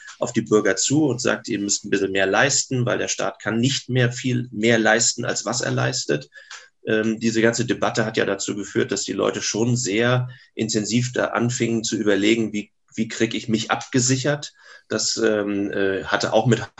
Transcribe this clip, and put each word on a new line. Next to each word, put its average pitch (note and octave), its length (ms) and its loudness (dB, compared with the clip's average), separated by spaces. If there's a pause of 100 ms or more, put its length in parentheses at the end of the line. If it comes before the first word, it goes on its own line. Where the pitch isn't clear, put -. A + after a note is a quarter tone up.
(180)
auf - 160 -4
die A2 80 0
Bürger G#2 340 4
zu D3+ 300 2
und B2 160 0
sagte, A2 300 -2
ihr G2+ 80 -2
müsst G2+ 260 -2
ein G2 60 -8
bisschen F#2+ 220 0
mehr F#2+ 120 2
leisten, B2 640 2
weil G2 100 0
der F#2+ 120 -2
Staat - 300 -4
kann G#2+ 200 -2
nicht C3 300 0
mehr B2 220 2
viel B2 400 -2
mehr A2 280 2
leisten, A2 440 2
als - 220 -4
was A#2+ 160 -2
er C3 100 -2
leistet. C3 580 -2 (580)
Ähm, A2 320 0
diese A2+ 220 0
ganze A#2 240 2
Debatte A2 400 0
hat A2+ 100 -4
ja G#2 100 2
dazu G2+ 300 -4
geführt, A2+ 360 -2
dass G2 120 -2
die F#2+ 100 -6
Leute G2+ 280 -2
schon A#2+ 340 0
sehr A#2+ 540 0 (240)
intensiv A2 600 0
da G2 160 0
anfingen A2+ 540 0
zu A2+ 140 -2
überlegen, G#2 560 2
wie, G#2 180 -6 (220)
wie A2+ 140 -2
krieg - 260 -2
ich G#2+ 160 -6
mich A2 220 0
abgesichert? C3+ 840 0 (340)
Das, G#2+ 300 -2
ähm, G#2 540 0
äh, G2 320 0
hatte G2 280 -2
auch A2 140 4
mit A#2 160 2 (180)